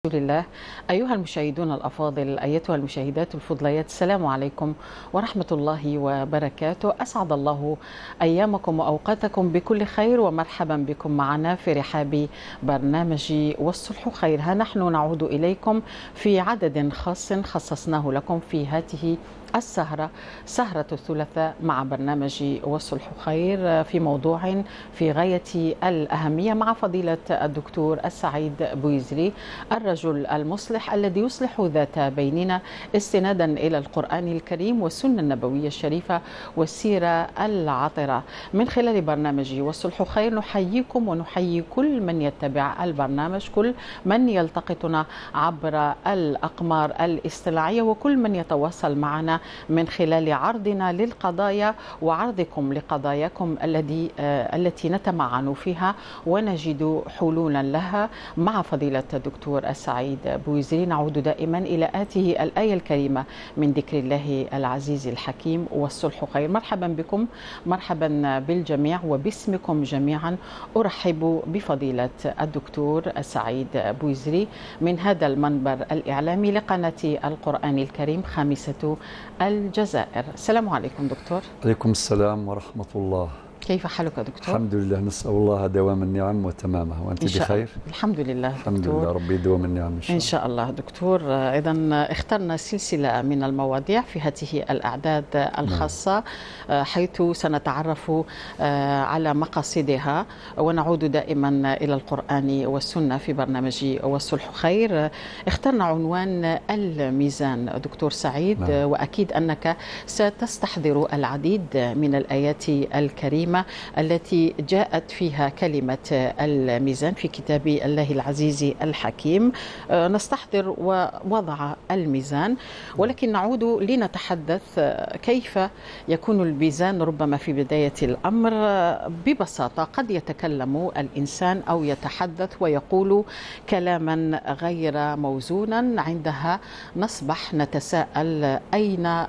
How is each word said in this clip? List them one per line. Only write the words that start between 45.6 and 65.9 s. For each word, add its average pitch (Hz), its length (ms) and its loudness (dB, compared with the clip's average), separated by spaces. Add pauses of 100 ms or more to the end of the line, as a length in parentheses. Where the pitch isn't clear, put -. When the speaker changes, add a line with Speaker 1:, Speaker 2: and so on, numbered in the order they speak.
Speaker 1:
الأقمار 160 840 2
الاصطناعية، 165 920 0
وكل 226 340 2
من 220 180 4
يتواصل 147 640 0
معنا 156 460 0 (260)
من 160 200 4
خلال 160 440 2
عرضنا 190 600 0
للقضايا 202 840 0 (280)
وعرضكم 165 720 0
لقضاياكم 147 880 0
الذي، 160 560 0
آه، 143 380 0
التي 170 320 0
نتمعن 139 680 0
فيها 185 400 0 (320)
ونجد 156 760 2 (160)
حلولا 160 440 2
لها 180 460 0 (280)
مع 190 260 2
فضيلة 147 400 0 (120)
الدكتور 139 520 -4
السعيد 135 520 -2 (280)
بويزري. 151 400 0
نعود 151 320 0
دائما 160 400 0
إلى 170 360 0
آته 190 460 2
الآية 202 340 2
الكريمة 143 500 0 (320)
من 147 160 4
ذكر 147 260 0
الله 139 540 0
العزيز 139 540 -2
الحكيم: 160 640 -4
"والصلح 147 640 -2